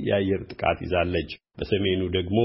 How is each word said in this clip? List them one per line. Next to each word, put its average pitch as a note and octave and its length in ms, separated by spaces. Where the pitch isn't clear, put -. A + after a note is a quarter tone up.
የአየር G2 460
ጥቃት - 340
ይዛለች። E2+ 500
በሰሜኑ F#2+ 460
ደግሞ F#2+ 340